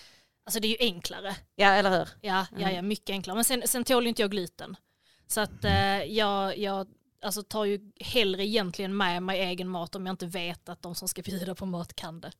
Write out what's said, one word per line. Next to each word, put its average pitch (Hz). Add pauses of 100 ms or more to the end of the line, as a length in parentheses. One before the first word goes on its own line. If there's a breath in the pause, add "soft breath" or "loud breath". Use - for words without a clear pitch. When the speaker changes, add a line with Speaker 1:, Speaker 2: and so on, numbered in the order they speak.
(460 loud breath)
Speaker 1:
Alltså 220
det 214
är -
ju 220
enklare. 190 (200)
Speaker 2:
Ja, 196
eller 196
hur? 165 (140)
Speaker 1:
Ja, 190
ja, -
Speaker 2:
Mm. 190
Speaker 1:
ja, 175
mycket 202
enklare. 190
Men 233
sen, 247
sen 240
tål 247
ju 233
inte 233
jag 202
gluten. 185 (520)
Så -
att, -
Speaker 3:
Mm. 196
Speaker 1:
eh, 160
jag, 196
jag, 196 (380)
alltså, 202
tar 214
ju 202 (200)
hellre 196
egentligen 196
med 180
mig 185
egen 185
mat 170
om 190
jag 185
inte 185
vet 175
att 175
de 175
som 185
ska 185
bjuda 185
på 196
mat 175
kan 165
det. 165